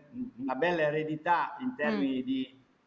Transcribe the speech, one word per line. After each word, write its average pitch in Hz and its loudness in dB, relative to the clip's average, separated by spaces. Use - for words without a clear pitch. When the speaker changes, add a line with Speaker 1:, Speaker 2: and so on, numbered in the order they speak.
Speaker 1:
una 131 -4
bella 165 2
eredità 156 0
in 127 -2
termini 143 2
Speaker 2:
Mm. 123 -4
Speaker 1:
di 131 -2